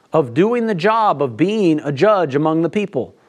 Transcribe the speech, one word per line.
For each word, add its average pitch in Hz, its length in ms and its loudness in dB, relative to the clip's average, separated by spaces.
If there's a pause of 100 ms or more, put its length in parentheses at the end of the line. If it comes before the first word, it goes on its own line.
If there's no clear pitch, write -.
(140)
of 143 200 0
doing 226 340 2
the 214 80 -2
job 196 460 0
of 127 140 -2
being 175 460 0
a 147 100 -6
judge 165 440 2
among 160 260 0
the 165 80 -2
people, 160 480 -6 (120)